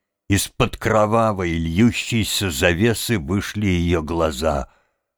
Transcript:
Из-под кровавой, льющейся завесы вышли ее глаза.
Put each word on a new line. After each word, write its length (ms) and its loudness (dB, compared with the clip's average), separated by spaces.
Из-под 480 0
кровавой, 760 2
льющейся 960 0
завесы 720 0
вышли 460 -4
ее 360 2
глаза. 640 -2